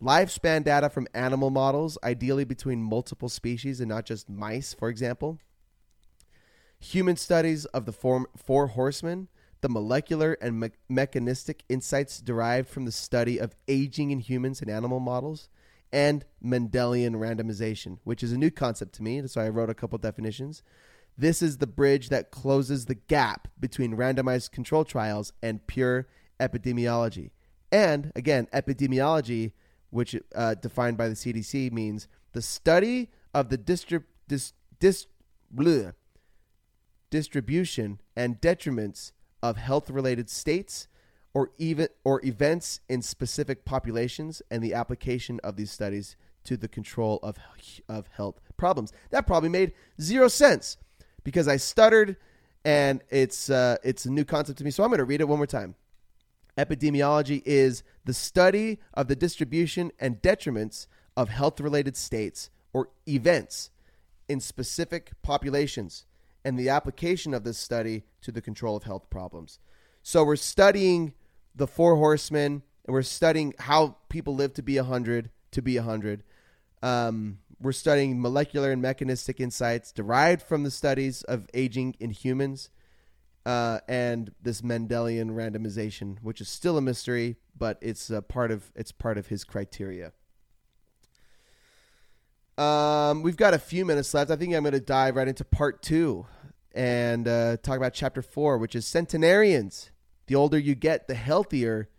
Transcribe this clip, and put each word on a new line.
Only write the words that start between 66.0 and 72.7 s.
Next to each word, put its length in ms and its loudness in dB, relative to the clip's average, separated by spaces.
and 140 -2
the 100 0
application 680 -2
of 100 -4
this 140 -6
study 460 -4
to 100 -12
the 80 -8
control 360 -6
of 80 -8
health 260 -12
problems. 480 -12
So 220 6
we're 120 4
studying 760 4
the 120 -2
four 300 6
horsemen, 680 2